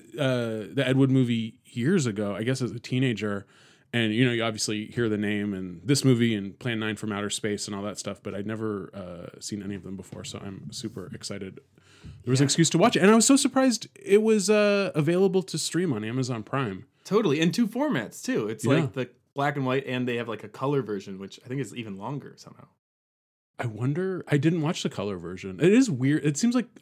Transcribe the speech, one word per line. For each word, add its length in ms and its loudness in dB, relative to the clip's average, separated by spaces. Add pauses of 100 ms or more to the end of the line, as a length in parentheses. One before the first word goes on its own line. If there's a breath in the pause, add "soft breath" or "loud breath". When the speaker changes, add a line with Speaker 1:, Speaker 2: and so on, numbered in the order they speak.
(180)
Speaker 1:
the 640 -2
Ed 140 4
Wood 140 6
movie 540 2
years 420 2
ago, 280 -2
I 60 -6
guess 220 -2
as 80 -2
a 80 -10
teenager, 680 -2 (480 soft breath)
and, 220 2
you 100 4
know, 60 2
you 120 0
obviously 440 -4
hear 220 0
the 80 0
name 360 -2
and 300 -8
this 200 2
movie 300 4
and 240 -6
Plan 220 -6
Nine 160 -4
from 160 -6
Outer 180 -4
Space 380 -4
and 80 -8
all 80 -6
that 160 -8
stuff, 240 -10
but 100 -8
I'd 140 -8
never, 480 -6
uh, 440 -14
seen 220 -8
any 140 -8
of 80 -12
them 120 -12
before, 280 -14
so 200 -12
I'm 280 -12
super 420 -10
excited. 460 -12 (640 loud breath)
There 80 -2
was 80 4
an 60 6
Speaker 2:
Yeah. 20 6
Speaker 1:
excuse 240 4
to 80 2
watch 160 6
it, 80 2
and 80 10
I 40 8
was 100 6
so 100 6
surprised 600 2
it 280 4
was, 260 4
uh, 460 4
available 480 4
to 160 -6
stream 340 0
on 100 -2
Amazon 380 -2
Prime. 440 -4 (180)
Speaker 2:
Totally, 360 2
in 120 4
two 160 2
formats, 560 -2
too. 240 -2
It's, 180 -6
Speaker 1:
Yeah. 80 4
Speaker 2:
like, 200 2
the 160 -4 (260)
black 220 -2
and 80 -2
white, 200 0
and 220 -2
they 80 -2
have, 140 -4
like, 160 -8
a 20 -16
color 340 -2
version, 380 -8
which 260 -14
I 40 -14
think 120 -6
is 140 -10
even 220 -10
longer 400 -10
somehow. 300 -20 (920)
Speaker 1:
I 80 -4
wonder, 600 -4
I 80 4
didn't 240 2
watch 200 -2
the 80 -4
color 280 -4
version. 440 -10
It 120 6
is 180 6
weird. 340 0
It 120 0
seems 180 2
like 120 0 (140)